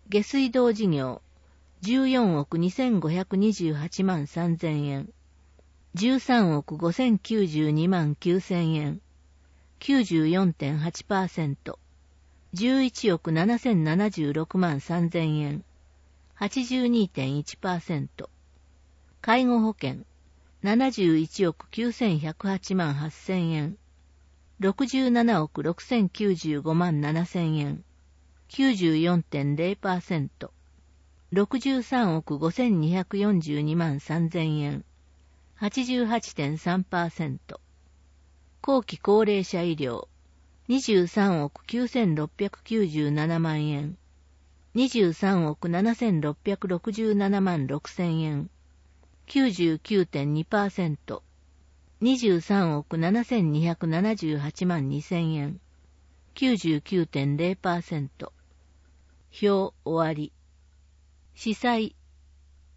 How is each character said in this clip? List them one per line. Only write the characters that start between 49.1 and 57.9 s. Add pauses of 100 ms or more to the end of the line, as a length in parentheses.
九
十
九
点
二
パ
ー
セ
ン
ト。 (800)
二
十
三
億
七
千
二
百
七
十
八
万
二
千
円。 (760)
九
十
九
点
零
パ
ー
セ